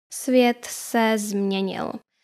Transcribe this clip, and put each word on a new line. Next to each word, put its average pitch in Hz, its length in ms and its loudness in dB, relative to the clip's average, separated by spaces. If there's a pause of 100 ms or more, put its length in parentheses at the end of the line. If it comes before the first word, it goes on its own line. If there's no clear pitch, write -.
(140)
Svět 247 560 2
se 226 480 0
změnil. 196 720 -2 (320)